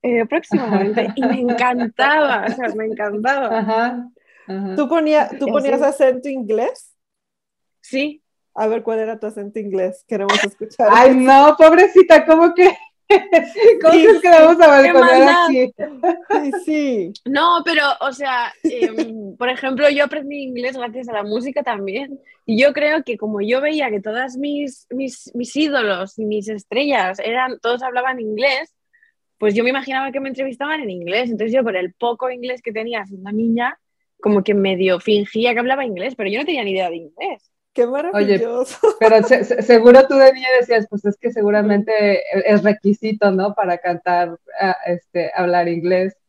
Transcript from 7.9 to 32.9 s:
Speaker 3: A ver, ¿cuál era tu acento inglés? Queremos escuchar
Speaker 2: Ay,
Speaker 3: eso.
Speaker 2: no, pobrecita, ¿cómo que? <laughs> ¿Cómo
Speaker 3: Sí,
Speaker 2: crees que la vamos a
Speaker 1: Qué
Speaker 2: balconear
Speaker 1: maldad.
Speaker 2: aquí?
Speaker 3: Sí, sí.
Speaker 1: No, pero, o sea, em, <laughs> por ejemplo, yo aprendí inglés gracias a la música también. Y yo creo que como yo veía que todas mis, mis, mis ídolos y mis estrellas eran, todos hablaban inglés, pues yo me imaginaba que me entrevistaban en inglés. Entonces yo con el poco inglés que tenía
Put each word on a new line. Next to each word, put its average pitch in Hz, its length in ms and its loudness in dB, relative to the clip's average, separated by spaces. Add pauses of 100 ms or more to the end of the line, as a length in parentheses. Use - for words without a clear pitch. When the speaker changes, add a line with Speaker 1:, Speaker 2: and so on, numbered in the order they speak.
Speaker 3:
A 220 120 -4
ver, 226 160 -4
¿cuál 226 160 -6
era 220 200 -8
tu 214 80 -12
acento 208 320 -12
inglés? 190 500 -6
Queremos 202 360 -6
escuchar 214 460 -4
Speaker 2:
Ay, 247 200 6
Speaker 3:
eso. 262 100 2
Speaker 2:
no, 277 360 6
pobrecita, 330 680 6
¿cómo 330 280 4
que? 359 220 4 (160)
<laughs> - 160 -20 (720)
¿Cómo 320 120 4
Speaker 3:
Sí, 330 120 6
Speaker 2:
crees 403 160 8
que 359 80 2
la 330 160 10
vamos 330 160 6
a 285 220 8
Speaker 1:
Qué 277 100 4
Speaker 2:
balconear 262 300 6
Speaker 1:
maldad. 349 240 6
Speaker 2:
aquí? 254 280 0 (560)
Speaker 3:
Sí, 294 220 -2 (120)
sí. 262 480 -4 (120)
Speaker 1:
No, 330 400 0
pero, 320 180 -2 (180)
o 262 120 -6
sea, 254 400 -6 (160)
em, 226 680 -6
<laughs> - 20 -20
por 247 100 -4
ejemplo, 262 420 -2
yo 285 140 0
aprendí 285 380 -10
inglés 254 340 -10
gracias 240 320 -12
a 233 60 -12
la 208 80 -6
música 247 400 -8
también. 240 580 -10 (260)
Y 226 140 -2
yo 277 120 2
creo 302 300 -2
que 233 140 -10
como 214 240 -8
yo 233 200 -2
veía 302 300 -4
que 208 100 -6
todas 240 360 -8
mis, 285 540 -10
mis, 254 440 -12
mis 247 220 -10
ídolos 220 640 -4
y 220 60 -8
mis 208 240 -6
estrellas 214 680 -4
eran, 247 420 -6
todos 240 220 -4
hablaban 254 380 -6
inglés, 254 540 -6 (640)
pues 208 160 -2
yo 226 100 -2
me 254 60 0
imaginaba 269 420 -6
que 277 80 -6
me 269 80 -10
entrevistaban 269 520 -8
en 233 100 -10
inglés. 185 400 -6
Entonces 220 220 -6
yo 262 120 0
con 208 120 -6
el 180 180 -8
poco 240 360 -6
inglés 247 320 -12
que 233 100 -12
tenía 220 340 -10